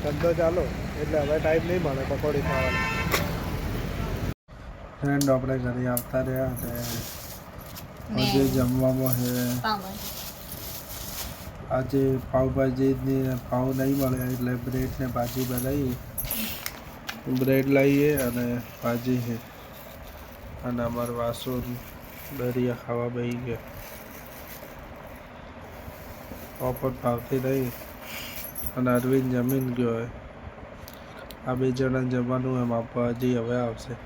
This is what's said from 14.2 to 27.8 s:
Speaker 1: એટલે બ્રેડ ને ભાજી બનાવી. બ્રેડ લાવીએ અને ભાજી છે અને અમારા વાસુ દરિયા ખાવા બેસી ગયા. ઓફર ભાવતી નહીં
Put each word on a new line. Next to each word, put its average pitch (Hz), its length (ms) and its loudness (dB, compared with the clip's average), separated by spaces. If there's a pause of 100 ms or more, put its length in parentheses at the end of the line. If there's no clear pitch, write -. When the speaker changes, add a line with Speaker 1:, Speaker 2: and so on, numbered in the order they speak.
Speaker 1:
એટલે 123 200 0 (140)
બ્રેડ 131 320 0
ને 131 80 0
ભાજી 120 420 0
બનાવી. 127 460 0 (1400)
બ્રેડ 135 280 6
લાવીએ 139 440 8 (160)
અને 120 180 0 (380)
ભાજી 123 420 2
છે 117 100 -2 (1300)
અને 123 160 -2
અમારા 120 360 -2
વાસુ 117 320 -2 (840)
દરિયા 123 480 2
ખાવા 120 320 0
બેસી 120 280 -2
ગયા. 117 200 -6 (3000)
ઓફર 131 220 0 (120)
ભાવતી 120 400 2
નહીં 131 280 2 (1080)